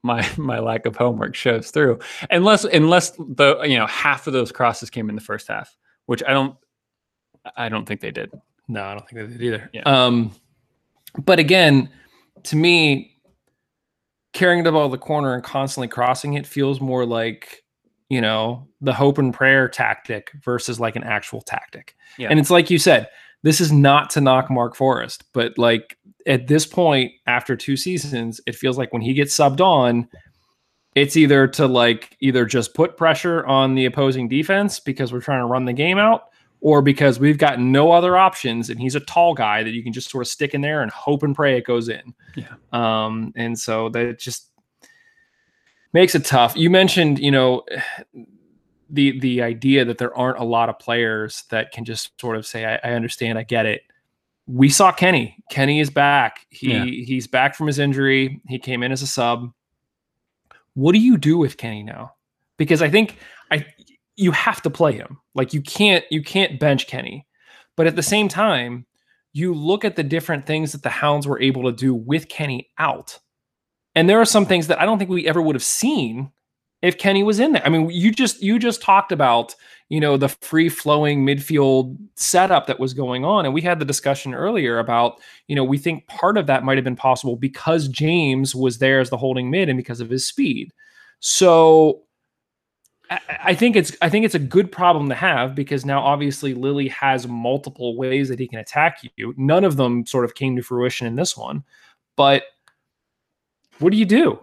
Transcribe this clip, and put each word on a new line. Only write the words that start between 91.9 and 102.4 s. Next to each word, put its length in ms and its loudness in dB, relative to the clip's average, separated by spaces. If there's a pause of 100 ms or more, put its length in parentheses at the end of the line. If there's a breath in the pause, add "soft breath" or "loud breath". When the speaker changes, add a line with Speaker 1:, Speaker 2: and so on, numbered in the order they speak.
Speaker 2:
I, 100 -6 (260)
I 80 2
think 200 2
it's, 260 0
I 80 2
think 160 2
it's 120 0
a 20 2
good 320 0
problem 380 2
to 80 -4
have 400 -2
because 280 -6
now 160 -2
obviously 540 -2
Lily 340 -2
has 380 -2
multiple 720 -6
ways 320 -2
that 100 -8
he 80 -6
can 140 -12
attack 400 -2 (160)
you. 200 -10
None 280 2
of 120 2
them 300 0
sort 180 -2
of 120 -6
came 180 -4
to 80 -6
fruition 460 -4
in 80 -6
this 200 -4
one, 280 -10 (500 soft breath)
but 300 4 (1400)